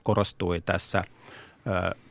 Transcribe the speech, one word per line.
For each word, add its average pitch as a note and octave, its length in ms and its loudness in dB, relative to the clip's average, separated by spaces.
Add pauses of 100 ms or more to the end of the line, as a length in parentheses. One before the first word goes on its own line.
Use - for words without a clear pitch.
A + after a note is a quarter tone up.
korostui F#2 640 0
tässä, - 380 2 (640)
ö, F2+ 280 0 (140)